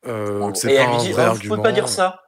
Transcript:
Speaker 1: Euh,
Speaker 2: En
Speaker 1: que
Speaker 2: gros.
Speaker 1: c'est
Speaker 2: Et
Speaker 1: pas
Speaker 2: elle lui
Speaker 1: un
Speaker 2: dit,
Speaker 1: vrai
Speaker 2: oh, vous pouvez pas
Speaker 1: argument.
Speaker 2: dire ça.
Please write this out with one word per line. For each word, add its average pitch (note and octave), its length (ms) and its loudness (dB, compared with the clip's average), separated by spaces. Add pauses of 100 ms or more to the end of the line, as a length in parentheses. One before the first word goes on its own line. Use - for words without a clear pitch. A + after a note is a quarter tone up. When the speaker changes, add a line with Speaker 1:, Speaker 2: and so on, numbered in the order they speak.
Speaker 1:
Euh, G#2 360 -4
Speaker 2:
En G2+ 60 -2
Speaker 1:
que G#2 40 -4
Speaker 2:
gros. G2+ 100 -8
Speaker 1:
c'est C3 120 2
Speaker 2:
Et - 20 6
Speaker 1:
pas C3+ 80 6
Speaker 2:
elle B2 60 2
lui A#2+ 60 2
Speaker 1:
un A#2+ 40 2
Speaker 2:
dit, D3 120 0
Speaker 1:
vrai - 160 2
Speaker 2:
oh, A2+ 60 2
vous A2 60 -4
pouvez G#2 100 -10
pas G#3+ 40 -2 (160)
Speaker 1:
argument. - 40 0
Speaker 2:
dire - 160 0
ça. F#3 380 -2